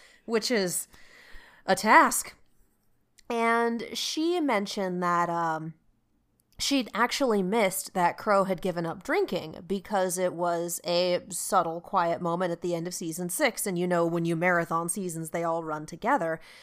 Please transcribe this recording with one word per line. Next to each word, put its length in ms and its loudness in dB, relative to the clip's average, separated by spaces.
which 260 -2
is 360 -2
a 100 4
task. 600 6
And 640 2
she 480 -2
mentioned 640 0
that, 260 2
um, 440 -2
she'd 340 0
actually 480 2
missed 540 0
that 220 2
Crow 260 2
had 180 -2
given 240 -2
up 180 -6
drinking 640 -2
because 540 -2
it 140 2
was 520 -2
a 440 2
subtle, 520 0
quiet 400 0
moment 300 0
at 100 -6
the 140 -2
end 120 -4
of 60 -8
season 360 -6
six. 360 0
And, 140 -2
you 80 0
know, 180 4
when 200 0
you 100 0
marathon 540 0
seasons, 420 -6
they 120 -4
all 200 -2
run 240 -6
together. 520 -2